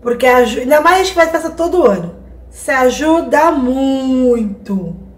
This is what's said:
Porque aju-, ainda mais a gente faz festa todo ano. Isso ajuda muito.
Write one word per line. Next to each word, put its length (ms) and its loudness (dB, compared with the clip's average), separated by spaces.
Porque 260 -2
aju-, 340 2
ainda 200 2
mais 200 2
a 20 0
gente 120 -4
faz 160 2
festa 200 -4
todo 360 0
ano. 280 -2
Isso 200 -12
ajuda 800 2
muito. 1500 -2